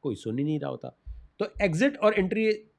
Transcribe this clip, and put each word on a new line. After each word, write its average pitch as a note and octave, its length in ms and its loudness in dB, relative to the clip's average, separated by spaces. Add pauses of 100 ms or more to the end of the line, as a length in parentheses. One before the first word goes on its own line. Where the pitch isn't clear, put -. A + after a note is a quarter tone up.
कोई B2+ 120 -2
सुन A2+ 220 -6
ही C#3 60 0
नहीं D3+ 160 -2
रहा C#3+ 100 -6
होता। - 260 -10 (420)
तो - 240 -4
एग्जिट G3+ 360 2
और G#3+ 160 4
एंट्री G#3+ 380 2 (260)